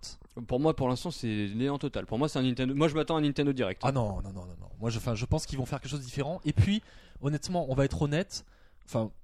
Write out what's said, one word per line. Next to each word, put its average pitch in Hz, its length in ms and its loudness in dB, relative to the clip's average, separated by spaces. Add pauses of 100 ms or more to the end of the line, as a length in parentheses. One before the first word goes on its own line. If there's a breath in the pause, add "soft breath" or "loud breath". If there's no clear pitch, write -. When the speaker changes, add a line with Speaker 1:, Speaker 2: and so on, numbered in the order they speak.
(480)
Speaker 1:
Pour 127 120 2
moi, 156 160 4
pour 127 140 2
l'instant, 127 220 -2
c'est 107 440 0
néant 139 220 0
total. 127 300 -4
Pour 110 100 -2
moi, 147 100 2
c'est 147 120 -2
un 127 40 2
Nintendo. 131 300 2
Moi, 147 140 4
je 147 80 2
m'attends 156 200 2
à 160 40 4
un - 20 4
Nintendo 143 320 2
Direct. 104 320 0
Speaker 2:
Ah 135 60 4
non, 104 320 0
non, 98 100 -6
non, 92 120 -8
non, 87 140 -12
non. 92 80 -12 (120)
Moi, 110 100 0
je, 113 80 -2
enfin, 117 180 -2
je 110 100 -2
pense 156 200 0
qu'ils 135 140 -6
vont 127 80 0
faire 139 120 -4
quelque - 120 -8
chose 147 80 -4
de 131 60 -10
différent. 139 400 -4
Et 147 80 0
puis, 208 280 4 (400 loud breath)
honnêtement, 151 480 -2
on 131 60 2
va 139 100 6
être - 160 0
honnête. 147 420 0 (440 soft breath)
Enfin, 110 240 0 (120)